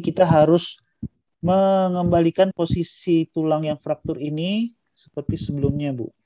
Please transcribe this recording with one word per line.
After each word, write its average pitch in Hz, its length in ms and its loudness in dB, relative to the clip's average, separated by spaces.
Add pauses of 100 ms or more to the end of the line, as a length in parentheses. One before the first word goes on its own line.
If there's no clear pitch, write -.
kita 175 240 2
harus 160 560 4 (560)
mengembalikan 180 1120 2
posisi 165 760 -2
tulang 156 340 -2
yang 151 140 -4
fraktur 160 420 -6
ini 185 540 -4 (180)
seperti - 460 -8
sebelumnya, 143 560 -2
Bu. 120 160 -8 (160)